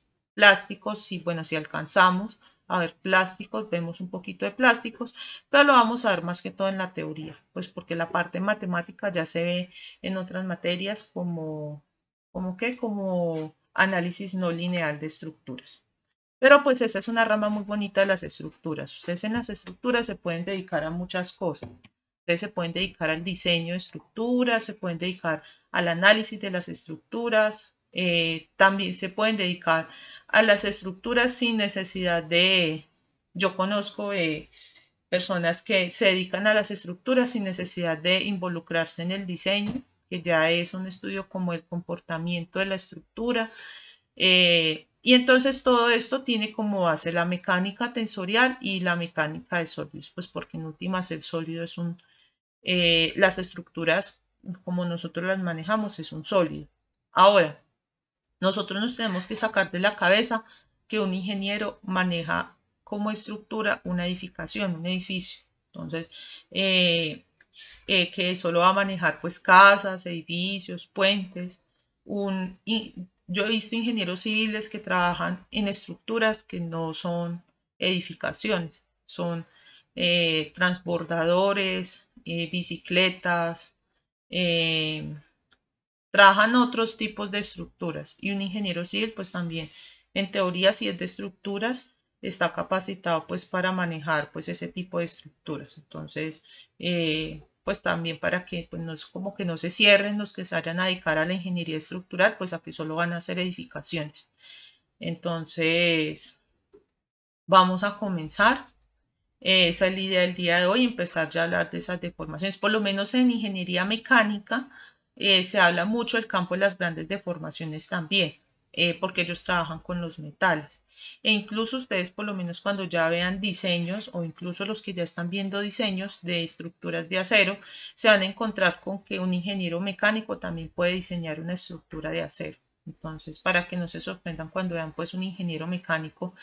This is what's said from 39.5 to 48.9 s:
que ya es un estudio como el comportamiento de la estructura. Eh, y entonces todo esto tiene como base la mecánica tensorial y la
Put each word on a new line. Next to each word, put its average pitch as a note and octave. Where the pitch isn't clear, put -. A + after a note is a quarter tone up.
que F3+
ya E3
es F3
un F#3
estudio G3
como F3+
el E3
comportamiento E3+
de F#3+
la F#3+
estructura. A3+
Eh, E3+
y B3
entonces B3+
todo A#3+
esto A#3+
tiene A3
como G#3
base E3
la E3+
mecánica F#3
tensorial A3
y F#3+
la F3